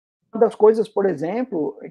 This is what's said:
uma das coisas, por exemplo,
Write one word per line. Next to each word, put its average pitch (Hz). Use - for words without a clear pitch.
uma 220
das 226
coisas, 220
por 202
exemplo, 175